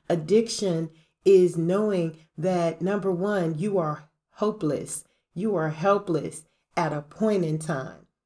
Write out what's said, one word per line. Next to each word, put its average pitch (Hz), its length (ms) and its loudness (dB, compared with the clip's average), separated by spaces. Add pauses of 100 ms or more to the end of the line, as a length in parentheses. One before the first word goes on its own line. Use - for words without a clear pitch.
addiction 175 800 0 (340)
is 180 320 6
knowing 175 640 0 (180)
that, 170 460 -2
number 190 280 0
one, 175 480 -2
you 196 200 0
are 151 320 -4 (220)
hopeless. 190 720 -4 (300)
You 202 220 -2
are 160 140 0
helpless 160 760 0 (320)
at 160 160 0
a 147 80 -4
point 202 440 -2
in 156 140 -2
time. - 480 -8 (200)